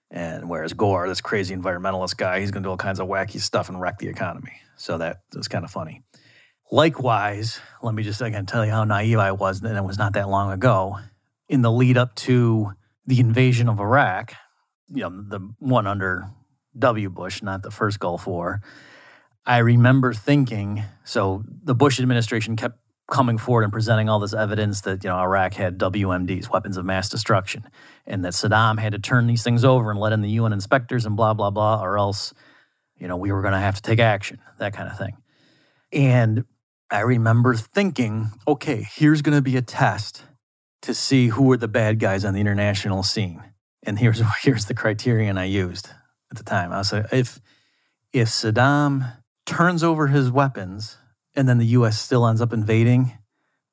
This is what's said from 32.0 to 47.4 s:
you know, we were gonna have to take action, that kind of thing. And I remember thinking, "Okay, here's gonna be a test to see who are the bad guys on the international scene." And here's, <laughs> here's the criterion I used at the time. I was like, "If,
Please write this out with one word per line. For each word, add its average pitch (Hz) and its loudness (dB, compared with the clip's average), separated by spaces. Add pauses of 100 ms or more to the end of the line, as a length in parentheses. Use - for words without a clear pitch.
you 90 -12
know, 90 -6
we 98 -4
were 98 0
gonna 98 0
have 98 0
to 98 -10
take 113 2
action, 110 2 (200)
that 101 -6
kind 95 -10
of 107 -14
thing. - -10 (760)
And 123 2 (460)
I 104 0
remember 117 4
thinking, 113 -2 (160)
"Okay, 143 -2
here's 151 4
gonna 147 2
be 127 0
a 123 0
test 107 -2 (600)
to 120 -6
see 127 2
who 127 4
are 127 6
the 117 -4
bad 107 0
guys 98 0
on 98 -2
the 101 -2
international 101 0
scene." 92 -4 (400)
And 104 -4
here's, 117 4 (100)
<laughs> - -6
here's 127 0
the - -8
criterion 107 0
I 92 -2
used 92 -4 (420)
at 110 -14
the - -16
time. 90 -4
I 95 -4
was 98 -4
like, 107 -2
"If, 127 -2 (720)